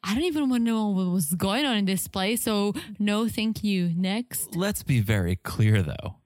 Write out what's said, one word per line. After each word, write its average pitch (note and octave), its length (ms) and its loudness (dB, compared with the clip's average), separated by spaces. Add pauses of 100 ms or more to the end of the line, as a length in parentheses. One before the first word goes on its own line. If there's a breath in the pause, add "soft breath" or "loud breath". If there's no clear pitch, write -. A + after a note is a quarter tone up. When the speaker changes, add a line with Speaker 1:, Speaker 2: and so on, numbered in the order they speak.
Speaker 1:
"I F#3+ 120 -2
don't C#4+ 100 0
even D4+ 240 0
wanna A#3+ 160 2
know A3 240 2
what F#3+ 240 2
was F3+ 220 0
going G3 300 0
on B3+ 120 2
in G3+ 80 2
this F#3 240 0
place, G3+ 340 0
so G#3 320 0 (240 loud breath)
no, G#3 300 2
thank A3 340 -2
you. F#3 320 0
Next." F#3+ 600 -4
Speaker 2:
Let's G3 260 -2
be B2+ 180 2
very F#2+ 360 0
clear, G#2+ 460 2
though. - 440 -6